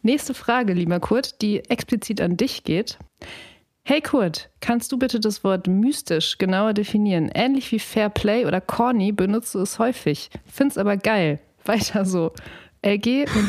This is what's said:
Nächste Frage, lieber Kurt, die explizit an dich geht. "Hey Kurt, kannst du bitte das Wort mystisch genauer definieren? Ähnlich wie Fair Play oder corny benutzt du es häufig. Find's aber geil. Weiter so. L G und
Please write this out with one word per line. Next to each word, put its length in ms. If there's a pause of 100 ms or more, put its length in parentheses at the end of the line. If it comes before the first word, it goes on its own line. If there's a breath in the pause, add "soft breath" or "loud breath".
Nächste 320
Frage, 400
lieber 260
Kurt, 420
die 180 (100)
explizit 500
an 160
dich 300
geht. 320 (880 loud breath)
"Hey 160
Kurt, 480 (120)
kannst 320
du 40
bitte 220
das 240
Wort 240
mystisch 720
genauer 360
definieren? 600
Ähnlich 380
wie 80
Fair 300
Play 360
oder 160
corny 500
benutzt 440
du 40
es 200
häufig. 500 (160 loud breath)
Find's 320
aber 200
geil. 420 (260)
Weiter 400
so. 260 (500 loud breath)
L 160
G 280
und 240